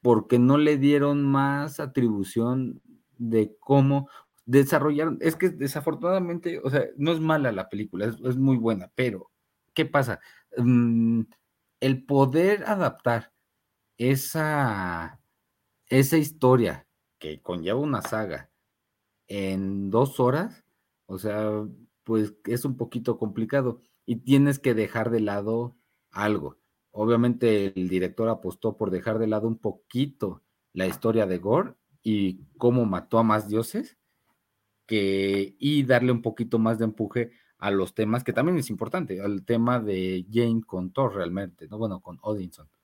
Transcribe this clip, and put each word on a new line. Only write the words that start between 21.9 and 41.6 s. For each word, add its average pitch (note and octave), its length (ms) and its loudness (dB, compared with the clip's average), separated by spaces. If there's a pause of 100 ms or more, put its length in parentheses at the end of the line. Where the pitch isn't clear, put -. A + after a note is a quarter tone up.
pues G#2+ 300 -2 (120)
es A#2+ 180 -4
un C3 140 -4
poquito A#2 400 -6
complicado A2+ 640 -4 (240)
y A#2+ 100 -4
tienes C#3 420 2
que B2+ 160 0
dejar A2 360 -2
de A2+ 100 2
lado G#2+ 560 -4 (340)
algo. G2 480 -4 (320)
Obviamente A#2 760 2 (120)
el F2+ 100 -2
director F#2 400 -2
apostó G#2+ 480 -4
por G2+ 140 -2
dejar G#2+ 300 -2
de A2 80 0
lado G#2+ 180 0
un A2+ 120 -2
poquito A#2+ 840 -6 (300)
la F#2 160 -2
historia A2 380 0
de F#2 120 -2
Gore A2 360 -2 (280)
y G2 440 -2 (100)
cómo A#2+ 300 2
mató F#2+ 320 -2
a A2+ 40 4
más G#2+ 260 2
dioses, A2+ 500 -4 (880)
que, G2 720 0
y C#3+ 240 2
darle B2+ 260 4
un A#2+ 120 0
poquito A2+ 360 -2
más A2+ 200 2
de A2+ 80 0
empuje A2 440 -4 (280)
a G2+ 120 -2
los F#2+ 240 0
temas, A2 300 -2
que - 80 -4
también D#3 260 0
es - 120 -4
importante, A2 500 -6
al G2+ 240 -4
tema A#2+ 340 0
de F#2 540 -4
Jane A2+ 340 0
con F#2 260 -8
Thor B2+ 220 -2
realmente, F#2 540 -8